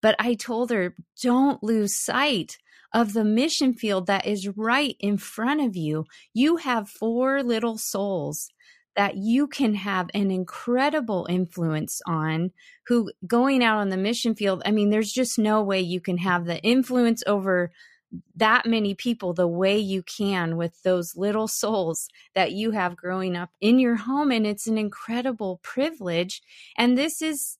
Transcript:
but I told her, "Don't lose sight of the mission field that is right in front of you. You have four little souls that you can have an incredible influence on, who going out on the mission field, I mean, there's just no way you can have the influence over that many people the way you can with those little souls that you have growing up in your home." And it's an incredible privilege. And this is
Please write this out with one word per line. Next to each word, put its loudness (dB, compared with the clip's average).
but 4
I 2
told -4
her, -2
"Don't 2
lose 0
sight -2
of 2
the 2
mission 2
field -2
that 0
is -4
right 0
in 0
front -2
of -2
you. -2
You 4
have -2
four 0
little 0
souls -4
that 2
you 2
can 0
have -4
an 0
incredible 0
influence -2
on, 0
who 2
going 4
out 4
on 0
the 0
mission 0
field, 0
I 0
mean, 4
there's 2
just -2
no 4
way 0
you -2
can -2
have 0
the -4
influence 2
over 2
that 4
many 2
people -4
the 2
way 2
you -2
can -2
with -4
those 0
little 0
souls -2
that 2
you -2
have -2
growing -4
up -6
in 6
your 4
home." 0
And 2
it's -4
an 0
incredible -4
privilege. -4
And 4
this -2
is -6